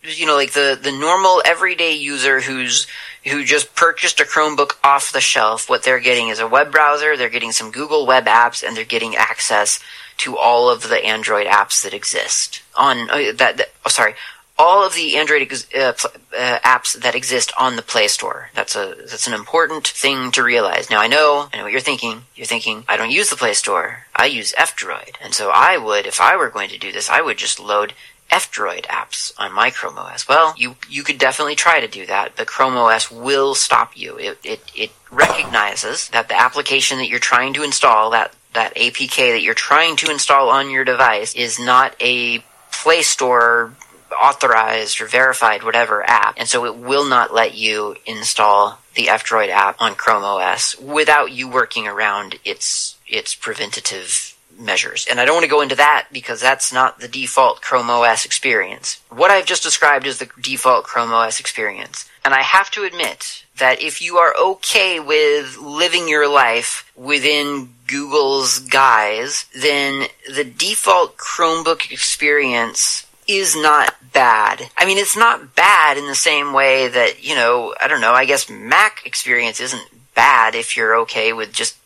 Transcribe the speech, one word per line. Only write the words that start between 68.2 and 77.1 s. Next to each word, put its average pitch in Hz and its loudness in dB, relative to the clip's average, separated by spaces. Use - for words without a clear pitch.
guise, 127 0
then 139 -2
the 143 -4
default 175 0
Chromebook 165 -2
experience 127 -2
is 196 0
not 151 2
bad. 113 2
I 180 2
mean, 196 0
it's 202 -2
not 156 2
bad 160 4
in 143 -6
the 139 -6
same 147 0
way 135 2
that, 120 0